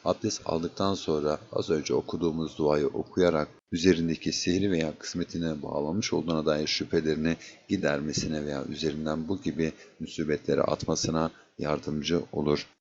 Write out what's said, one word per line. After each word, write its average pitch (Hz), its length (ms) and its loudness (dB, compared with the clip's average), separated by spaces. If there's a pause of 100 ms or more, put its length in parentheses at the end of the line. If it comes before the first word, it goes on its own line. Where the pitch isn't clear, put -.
abdest 98 400 0
aldıktan 87 500 0
sonra 76 440 0 (140)
az - 180 -2
önce 73 240 2
okuduğumuz 80 640 -2
duayı 73 280 4
okuyarak 82 640 2 (240)
üzerindeki 82 600 2
sihri 98 380 2
veya 80 280 0
kısmetine 82 640 -4
bağlanmış 73 500 -2
olduğuna 80 340 0
dair 76 200 2
şüphelerini 78 720 0 (320)
gidermesine 76 800 0
veya 69 180 -4
üzerinden 78 640 -2
bu 95 120 -2
gibi 80 320 0 (280)
musibetlere 73 600 0
atmasına 80 680 0 (280)
yardımcı 76 640 -2 (100)
olur. 73 340 0 (140)